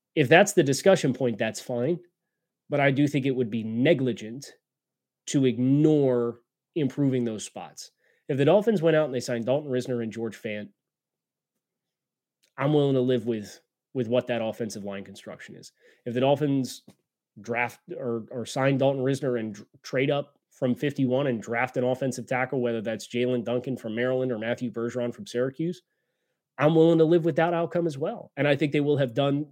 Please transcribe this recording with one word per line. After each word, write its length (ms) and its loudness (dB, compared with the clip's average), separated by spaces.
if 140 2
that's 240 6
the 100 4
discussion 520 2
point, 240 -2
that's 220 -4
fine. 380 -4
But 120 0
I 100 4
do 180 2
think 180 -2
it 80 0
would 160 -2
be 120 -4
negligent 880 0
to 180 2
ignore 920 4
improving 500 0
those 200 -6
spots. 480 -16
If 80 -2
the 80 2
Dolphins 380 4
went 140 4
out 100 2
and 80 -6
they 60 -2
signed 260 -4
Dalton 240 0
Risner 320 -2
and 100 -6
George 280 -8
Fant, 280 -8
I'm 160 2
willing 200 4
to 60 4
live 240 0
with, 360 -6
with 140 -2
what 180 0
that 180 -2
offensive 400 -6
line 200 -10
construction 520 -18
is. 160 -20
If 80 -6
the 80 -2
Dolphins 640 0
draft 400 -6
or, 340 -6
or 140 -8
sign 320 0
Dalton 260 2
Risner 380 -2
and 140 -8
dr-, 120 -18
trade 280 -2
up 280 -4
from 240 -2
fifty-one 540 0
and 120 -2
draft 360 -4
an 80 0
offensive 420 -4
tackle, 340 -4
whether 200 -2
that's 260 -8
Jalen 380 -2
Duncan 320 -4
from 180 -10
Maryland 380 -2
or 60 -4
Matthew 340 -4
Bergeron 420 -4
from 100 -16
Syracuse, 580 -4
I'm 160 4
willing 240 6
to 60 6
live 200 4
with 120 -2
that 180 2
outcome 320 -2
as 100 -4
well. 400 -8
And 120 2
I 80 4
think 160 0
they 80 2
will 160 2
have 180 0
done 380 0